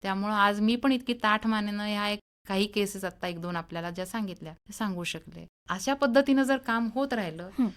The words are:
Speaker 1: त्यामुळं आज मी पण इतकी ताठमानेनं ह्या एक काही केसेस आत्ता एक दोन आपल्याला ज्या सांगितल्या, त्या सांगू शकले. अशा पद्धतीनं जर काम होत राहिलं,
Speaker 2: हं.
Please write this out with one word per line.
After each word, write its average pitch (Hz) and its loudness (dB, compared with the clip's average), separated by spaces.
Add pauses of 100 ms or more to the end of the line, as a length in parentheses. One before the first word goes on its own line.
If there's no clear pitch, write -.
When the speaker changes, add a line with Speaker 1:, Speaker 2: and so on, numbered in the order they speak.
Speaker 1:
त्यामुळं 196 -2
आज 208 4
मी 220 4
पण 262 2
इतकी 254 0
ताठमानेनं 214 0
ह्या 208 -2
एक 208 -2 (280)
काही 196 2
केसेस 196 -2
आत्ता 185 -6
एक 170 -6
दोन 175 -4
आपल्याला 170 -6
ज्या 180 -6
सांगितल्या, 180 -8
त्या - -20
सांगू 185 -4
शकले. 165 -10 (240)
अशा 190 -2
पद्धतीनं 277 6
जर 262 2
काम 233 0
होत 269 -2
राहिलं, 175 -6 (100)
Speaker 2:
हं. 240 4